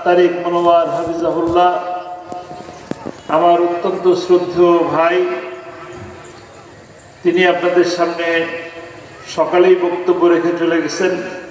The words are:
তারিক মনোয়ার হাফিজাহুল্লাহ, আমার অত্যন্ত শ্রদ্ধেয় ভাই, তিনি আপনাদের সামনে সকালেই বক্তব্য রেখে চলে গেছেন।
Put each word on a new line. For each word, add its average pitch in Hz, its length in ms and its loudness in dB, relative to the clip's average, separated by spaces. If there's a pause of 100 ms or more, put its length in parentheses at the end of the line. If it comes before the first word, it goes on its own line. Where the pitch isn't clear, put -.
তারিক 175 420 2
মনোয়ার 170 440 4
হাফিজাহুল্লাহ, 165 800 0 (1600)
আমার 175 320 4
অত্যন্ত 180 540 0
শ্রদ্ধেয় 175 640 2
ভাই, 165 480 2 (2000)
তিনি - 240 2
আপনাদের 175 380 2
সামনে 170 640 -2 (920)
সকালেই 180 400 4
বক্তব্য 175 500 0
রেখে 170 320 2
চলে 165 240 0
গেছেন। 175 400 -2 (280)